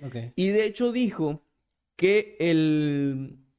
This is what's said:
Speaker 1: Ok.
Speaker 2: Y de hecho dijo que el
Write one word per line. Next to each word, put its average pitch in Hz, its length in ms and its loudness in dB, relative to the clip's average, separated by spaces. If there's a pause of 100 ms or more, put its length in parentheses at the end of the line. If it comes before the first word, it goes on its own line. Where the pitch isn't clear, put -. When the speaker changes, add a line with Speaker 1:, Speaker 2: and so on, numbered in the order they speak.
Speaker 1:
Ok. 135 140 -14 (200)
Speaker 2:
Y 185 140 0
de 214 160 2
hecho 233 280 -2
dijo 156 500 -2 (540)
que 208 420 2
el 151 960 0 (220)